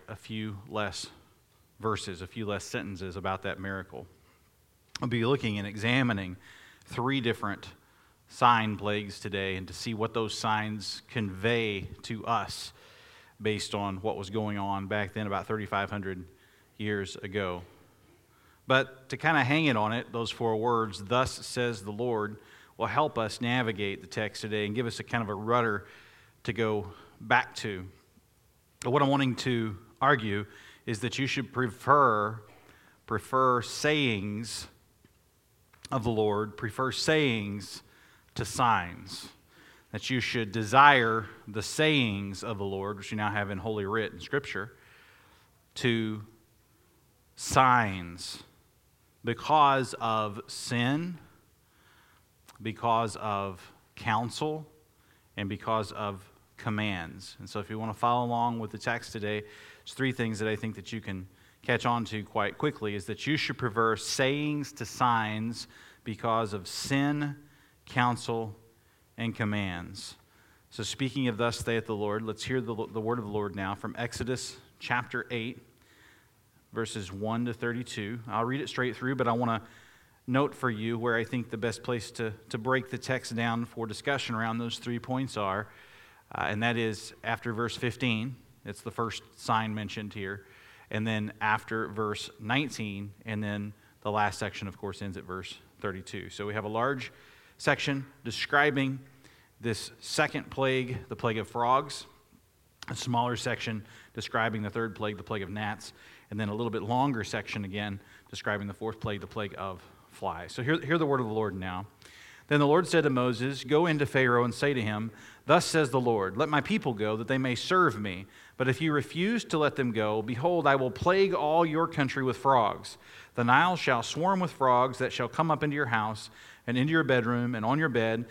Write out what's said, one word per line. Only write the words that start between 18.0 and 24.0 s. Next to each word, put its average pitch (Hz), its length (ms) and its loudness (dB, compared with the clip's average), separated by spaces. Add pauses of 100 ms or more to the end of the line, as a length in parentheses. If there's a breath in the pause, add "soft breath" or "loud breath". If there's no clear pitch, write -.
But - 420 4
to 131 80 -4
kinda 151 260 4
hang 147 220 4
it 127 140 4
on 107 160 2
it, - 180 -4
those 117 180 -2
four 113 260 0
words, 110 480 2
"Thus 123 420 2
says 117 380 -2
the 104 60 -8
Lord," 107 460 -2 (400 loud breath)
will 110 100 -2
help 127 320 2
us 110 240 -2
navigate 110 580 0